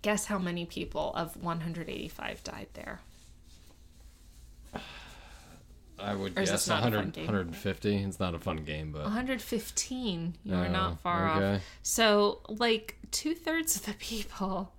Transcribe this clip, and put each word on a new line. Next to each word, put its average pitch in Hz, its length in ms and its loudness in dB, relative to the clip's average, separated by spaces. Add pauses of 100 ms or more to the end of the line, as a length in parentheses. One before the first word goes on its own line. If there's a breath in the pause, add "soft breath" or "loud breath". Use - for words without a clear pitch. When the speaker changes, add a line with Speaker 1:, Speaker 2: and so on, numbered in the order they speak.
Speaker 1:
guess 208 240 2
how 208 120 0
many 175 280 -2
people 170 480 -2
of 165 280 -2
one 170 180 -2
hundred 165 280 -4
eighty-five - 560 -6
died - 300 -10
there? - 260 -10 (3000 loud breath)
Speaker 2:
I 101 160 -2
would 98 220 -2
Speaker 1:
Or - 60 2
is 95 80 4
Speaker 2:
guess 101 140 4
Speaker 1:
this 185 40 0
not - 120 4
a - 20 2
fun 120 100 4
Speaker 2:
a 107 40 4
hundred, 98 160 2
Speaker 1:
game? 80 140 -6
Speaker 2:
hundred 92 300 2
fifty. 101 400 2
It's 98 220 0
not 87 160 2
a 82 40 -4
fun 80 260 -2
game, 78 280 -4
but 151 140 -4
Speaker 1:
A 196 40 0
hundred 254 300 0
fifteen. 208 920 -2 (100)
You 196 120 0
are 180 100 4
Speaker 2:
Oh, 175 40 2
Speaker 1:
not 185 300 0
far 170 360 2
Speaker 2:
okay. 202 200 4
Speaker 1:
off. 92 60 0 (200 loud breath)
So, 208 680 6
like, 226 480 2 (160)
two-thirds 320 640 0
of - 100 -6
the 208 80 -4
people 190 840 -4